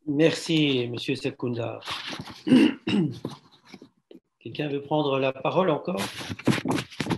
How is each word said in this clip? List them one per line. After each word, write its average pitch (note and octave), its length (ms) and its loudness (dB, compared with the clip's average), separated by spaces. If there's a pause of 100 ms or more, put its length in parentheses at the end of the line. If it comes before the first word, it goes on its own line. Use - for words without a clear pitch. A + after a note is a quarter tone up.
Merci, D3 840 2
Monsieur B2 240 -4
Sekunda. A#2 640 -6 (680)
<clears throat> - 60 4 (1900)
Quelqu'un D3 280 -6
veut C#3 140 -4
prendre C#3+ 380 2
la C3+ 120 2
parole D#3 380 0
encore ? C#3+ 320 -2 (1160)